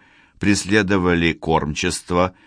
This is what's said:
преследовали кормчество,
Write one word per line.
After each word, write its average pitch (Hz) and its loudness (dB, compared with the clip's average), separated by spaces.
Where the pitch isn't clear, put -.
преследовали 92 2
кормчество, 80 -2